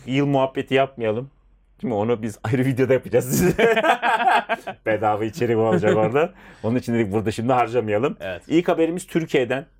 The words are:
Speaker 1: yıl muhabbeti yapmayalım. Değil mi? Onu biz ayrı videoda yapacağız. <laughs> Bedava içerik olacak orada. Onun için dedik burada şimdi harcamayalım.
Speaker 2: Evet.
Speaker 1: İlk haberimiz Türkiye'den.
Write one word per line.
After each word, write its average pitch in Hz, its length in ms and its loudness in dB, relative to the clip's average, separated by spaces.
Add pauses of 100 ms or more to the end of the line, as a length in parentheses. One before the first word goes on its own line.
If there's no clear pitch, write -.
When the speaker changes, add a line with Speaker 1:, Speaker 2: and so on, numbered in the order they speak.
Speaker 1:
yıl 135 200 0
muhabbeti 135 480 -2
yapmayalım. 131 580 0 (500)
Değil 123 120 -4
mi? 104 40 0
Onu 110 240 0
biz 110 220 -8
ayrı 123 220 0
videoda 131 280 2
yapacağız. 127 640 0
<laughs> 226 1300 0
Bedava 107 400 0
içerik 117 320 -2
olacak 107 400 2
orada. 123 360 0 (300)
Onun 110 120 0
için 123 180 -2
dedik 117 200 0
burada 107 180 0
şimdi 117 220 -2
harcamayalım. 120 680 0
Speaker 2:
Evet. 90 280 -10
Speaker 1:
İlk 170 200 2
haberimiz 165 400 0
Türkiye'den. 139 580 -2 (140)